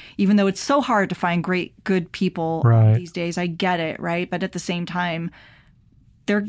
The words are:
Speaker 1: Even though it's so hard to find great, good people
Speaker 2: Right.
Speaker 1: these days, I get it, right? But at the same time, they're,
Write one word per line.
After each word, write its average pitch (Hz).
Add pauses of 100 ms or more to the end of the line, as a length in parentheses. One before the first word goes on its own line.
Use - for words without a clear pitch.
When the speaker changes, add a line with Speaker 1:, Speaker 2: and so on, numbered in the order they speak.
(180)
Speaker 1:
Even 196
though 202
it's 196
so 285
hard 208
to 180
find 175
great, 180 (100)
good 185
people 165
Speaker 2:
Right. 113
Speaker 1:
these 165
days, 170
I 175
get 175
it, 160
right? 175
But 175
at 190
the -
same 175
time, 170 (960)
they're, 208